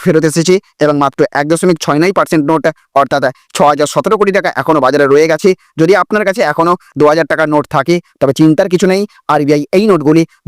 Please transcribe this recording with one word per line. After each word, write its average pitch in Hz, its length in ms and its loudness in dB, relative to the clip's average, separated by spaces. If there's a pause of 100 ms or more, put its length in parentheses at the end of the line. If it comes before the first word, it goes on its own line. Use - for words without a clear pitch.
ফেরত 160 280 2
এসেছে 170 240 0 (280)
এবং 147 200 0
মাত্র 139 160 -2 (200)
এক 147 120 -2
দশমিক 170 320 0
ছয় 147 180 -2
নয় 185 160 0
পার্সেন্ট 156 320 0
নোট, 160 140 0 (380)
অর্থাৎ 143 220 -2 (320)
ছ - 20 -4 (140)
হাজার 147 220 -2
সতেরো 190 260 -2
কোটি 196 180 0
টাকা 175 120 -2 (120)
এখনও 156 240 0
বাজারে 143 280 2
রয়ে 156 180 4
গেছে। 160 180 0 (320)
যদি 170 120 2 (100)
আপনার 214 240 -4
কাছে 196 140 -2 (100)
এখনও 170 220 0 (260)
দু 151 120 2
হাজার 160 200 0
টাকার 156 220 0
নোট 147 120 0 (100)
থাকে, 151 200 0 (240)
তবে 135 200 0
চিন্তার 156 340 2
কিছু 180 180 -2
নেই, 196 100 -2 (320)
আরবিআই 147 280 0 (160)
এই 208 120 2
নোটগুলি 160 340 2 (240)